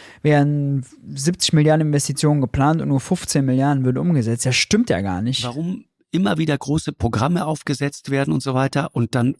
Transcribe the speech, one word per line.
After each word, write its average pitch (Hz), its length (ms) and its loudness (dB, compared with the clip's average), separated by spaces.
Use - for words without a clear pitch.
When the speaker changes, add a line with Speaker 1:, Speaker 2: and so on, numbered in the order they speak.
Speaker 1:
wären 143 640 2
siebzig 143 460 -4
Milliarden 156 340 4
Investitionen 147 520 0
geplant 143 400 0
und 151 100 -4
nur 139 100 2
fünfzehn - 440 -2
Milliarden 135 400 2
würden 127 140 0
umgesetzt. 135 480 0
Das 123 100 0
stimmt - 360 0
ja 95 100 0
gar 95 220 -2
nicht. 123 200 -2
Speaker 2:
Warum 151 420 -6
immer 185 240 0
wieder 151 200 0
große 147 340 -4
Programme 120 540 0
aufgesetzt 143 680 -6
werden 139 220 0
und 135 100 -2
so 135 100 -4
weiter 135 380 0
und 117 240 -2
dann 127 240 0